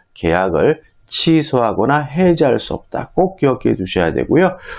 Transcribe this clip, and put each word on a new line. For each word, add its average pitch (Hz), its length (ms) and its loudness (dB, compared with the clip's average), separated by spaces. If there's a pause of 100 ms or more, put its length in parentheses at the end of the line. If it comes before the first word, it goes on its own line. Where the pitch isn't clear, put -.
(140)
계약을 90 640 0 (320)
취소하거나 135 880 0
해지할 151 580 2
수 - 140 -10
없다. - 420 -10
꼭 185 220 0
기억해 120 400 0
두셔야 92 380 -2
되고요. 156 420 0 (220)